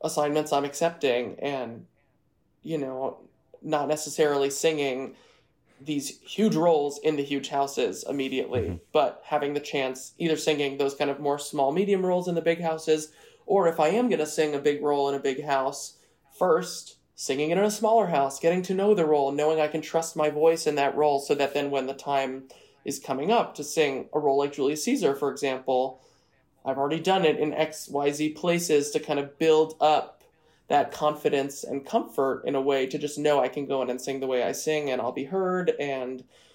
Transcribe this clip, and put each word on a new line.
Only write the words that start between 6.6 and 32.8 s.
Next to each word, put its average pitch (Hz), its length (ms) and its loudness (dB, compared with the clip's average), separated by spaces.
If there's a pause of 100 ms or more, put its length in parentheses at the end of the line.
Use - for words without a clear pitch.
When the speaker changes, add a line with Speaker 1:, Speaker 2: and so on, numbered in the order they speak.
Speaker 1:
in 156 180 0
the 143 60 0
huge 139 260 -4
houses 135 580 -2
immediately, 131 540 -2
Speaker 2:
Mm-hmm. 85 140 -4 (160)
Speaker 1:
but - 340 0
having 147 280 -2
the 143 60 -2
chance, 131 580 -6
either 165 200 0
singing 143 400 0
those 139 180 0
kind 143 160 0
of 143 80 -4
more 143 200 0
small, 139 320 0
medium 190 340 0
roles 180 220 0
in 170 80 -2
the 160 60 -2
big 170 200 0
houses, 156 500 -2 (340)
or 185 220 4
if 165 120 0
I 156 100 6
am 233 200 2
gonna 151 160 2
sing 151 300 0
a 143 40 0
big 143 220 2
role 143 280 2
in 139 60 0
a 135 40 -2
big 139 240 -2
house, 135 540 -2 (400)
first - 580 0 (200)
singing 147 360 -2
it 175 60 2
in 196 60 4
a 208 80 2
smaller 220 360 4
house, 143 320 0
getting 175 240 2
to 190 100 -2
know 196 200 4
the 175 120 4
role, 143 260 4
knowing 151 280 2
I 151 80 2
can 156 140 -4
trust 165 340 -2
my 151 140 2
voice 160 360 4
in 147 100 0
that 139 200 2
role, 143 240 4
so 143 160 0
that 139 180 0
then 143 160 0
when 135 180 0
the 135 60 -6
time 135 500 -2 (420)
is 135 140 -6
coming 147 320 -2
up 226 240 2
to 151 80 -8
sing 139 500 0
a 151 60 0
role 143 180 2
like 143 160 0
Julius 147 320 0
Caesar, 202 300 2
for 139 160 -2
example, 131 680 -2 (640)
I've 131 120 -4
already 143 240 0
done 190 240 2
it 151 140 4
in 151 140 0
X, - 360 -4
Y, 143 220 0
Z 151 180 -2
places 165 640 0
to 151 80 0
kind 147 200 -4
of 139 180 -6
build 156 440 4
up - 400 2 (480)
that 143 220 2
confidence 143 720 0
and 139 220 -6
comfort - 600 -2
in 139 100 -2
a 135 60 0
way 135 260 0